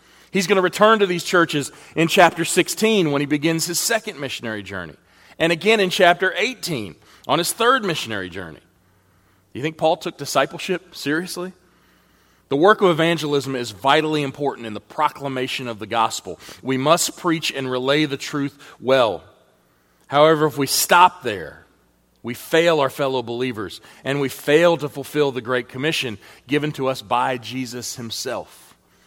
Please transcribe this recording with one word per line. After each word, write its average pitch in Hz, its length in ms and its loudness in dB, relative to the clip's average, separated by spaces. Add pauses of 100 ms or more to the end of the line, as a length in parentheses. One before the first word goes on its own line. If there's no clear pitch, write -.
(300)
He's 185 160 0
gonna 190 160 4
return 208 380 4
to 202 60 2
these 175 180 -2
churches 160 460 2 (240)
in 165 140 2
chapter 165 360 6
sixteen 190 680 2
when 143 100 0
he 147 60 -2
begins 151 400 0
his 170 120 -4
second 214 420 -4
missionary 113 420 -8
journey, 92 320 -12 (440)
and 165 140 2
again 208 280 2
in 185 100 0
chapter 175 460 4
eighteen 175 580 -6 (320)
on 139 120 0
his 170 140 -2
third 233 320 2
missionary 110 460 -6
journey. 85 300 -12 (920)
You 110 80 -10
think 160 160 -6
Paul 165 200 0
took 170 200 -8
discipleship 147 800 -4
seriously? 175 580 -6 (960)
The 135 80 0
work 196 240 6
of 190 100 6
evangelism 147 640 0
is 123 180 -6
vitally 151 500 2
important 135 440 -6
in 107 80 -8
the 104 60 -10
proclamation 135 880 -4
of 113 100 -8
the 107 80 -12
gospel. 110 520 -2 (240)
We 131 160 -2
must 156 400 0
preach 165 340 -2
and 135 180 -6
relay 135 360 0
the 139 100 -6
truth 143 420 -6 (220)
well. 117 440 2 (840)
However, 151 400 4
if 139 100 -4
we 139 100 -2
stop - 560 4
there, 98 440 -8 (560)
we 120 120 -8
fail 165 460 2
our 131 100 2
fellow 135 320 -2
believers, 117 580 -6 (240)
and 139 160 -2
we 139 80 0
fail 165 480 4
to 143 120 -6
fulfill 143 440 -2
the 120 80 -8
Great 123 280 -4
Commission 131 500 -4 (280)
given 147 260 -2
to 135 160 -4
us 131 120 -4
by 123 380 0
Jesus 120 580 -10
himself. 113 800 -10 (300)